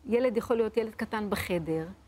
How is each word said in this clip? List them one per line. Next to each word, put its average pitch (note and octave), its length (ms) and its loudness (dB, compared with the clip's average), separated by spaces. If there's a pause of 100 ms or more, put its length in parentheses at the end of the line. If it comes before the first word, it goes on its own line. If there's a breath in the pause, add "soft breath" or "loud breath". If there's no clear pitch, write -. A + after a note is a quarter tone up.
ילד A#3 320 2
יכול A#3 180 2
להיות A3+ 220 2
ילד A3 180 -2
קטן G#3+ 340 -4
בחדר, E3 580 0 (200 soft breath)